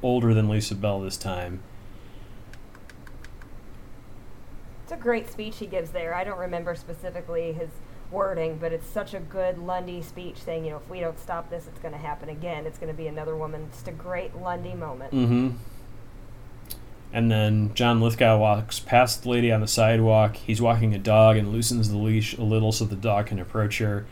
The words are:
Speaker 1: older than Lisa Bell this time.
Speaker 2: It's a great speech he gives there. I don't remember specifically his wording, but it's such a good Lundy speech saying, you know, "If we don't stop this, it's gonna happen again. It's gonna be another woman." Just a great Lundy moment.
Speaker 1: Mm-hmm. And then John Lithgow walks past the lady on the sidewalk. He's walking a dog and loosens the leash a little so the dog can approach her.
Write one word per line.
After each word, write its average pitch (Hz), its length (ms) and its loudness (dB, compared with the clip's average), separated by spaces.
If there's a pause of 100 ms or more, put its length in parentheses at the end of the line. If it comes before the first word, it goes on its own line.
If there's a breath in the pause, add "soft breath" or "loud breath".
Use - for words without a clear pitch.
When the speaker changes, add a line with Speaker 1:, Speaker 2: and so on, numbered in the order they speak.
Speaker 1:
older 123 320 4
than 107 160 6
Lisa 104 260 0
Bell 98 240 0
this 95 180 -6
time. 90 440 -6 (3250 loud breath)
Speaker 2:
It's - 80 -12
a 330 60 -6
great 233 340 -2
speech 214 280 -10
he 208 80 -8
gives 170 240 -4
there. 170 220 -4
I 180 100 -2
don't 196 160 -6
remember 175 360 -6
specifically 170 800 -6
his 165 160 -6 (420 loud breath)
wording, 165 480 -2
but 165 140 -2
it's 165 140 -6
such 202 260 -6
a 196 60 -6
good 185 380 -2
Lundy 180 440 -6
speech 175 420 -12
saying, 165 220 -4
you 156 60 -6
know, 151 60 -8
"If - 120 -14
we 185 100 -10
don't 165 200 -4
stop 170 300 -8
this, 170 180 -8
it's - 120 -14
gonna 147 180 -10
happen 147 300 -8
again. 156 380 -6
It's 156 120 -10
gonna 160 160 -8
be 160 140 -6
another 156 280 -6
woman." 156 360 -6
Just - 160 -12
a 180 60 -8
great 180 420 -8
Lundy 180 380 -6
moment. 147 400 -8
Speaker 1:
Mm-hmm. 123 360 4 (1600 loud breath)
And 113 180 4
then 107 420 4
John 120 280 4
Lithgow 113 380 6
walks 107 400 2
past 123 440 4
the 120 60 -2
lady 120 220 4
on 107 100 4
the 107 60 0
sidewalk. 110 720 6
He's 113 240 0
walking 113 320 6
a 101 60 0
dog 107 380 10
and 101 140 2
loosens 113 380 2
the 104 80 2
leash 110 400 2
a 120 60 -6
little 110 280 4
so 110 140 2
the 101 100 -2
dog 104 320 2
can 101 120 -2
approach 104 400 0
her. 104 320 0